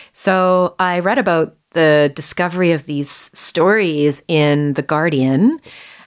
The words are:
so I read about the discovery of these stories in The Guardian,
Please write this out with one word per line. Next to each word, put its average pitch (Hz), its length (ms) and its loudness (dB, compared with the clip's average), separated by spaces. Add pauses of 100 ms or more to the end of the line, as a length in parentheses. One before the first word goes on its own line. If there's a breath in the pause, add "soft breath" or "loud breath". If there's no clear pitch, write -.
(120 loud breath)
so 185 680 0
I 180 180 -2
read 196 200 -2
about 170 380 -2 (140)
the 151 440 4
discovery 175 580 -2
of 151 140 -4
these 143 220 -4 (240)
stories 165 960 0
in 147 460 0
The 143 80 -4
Guardian, 156 800 0 (460 loud breath)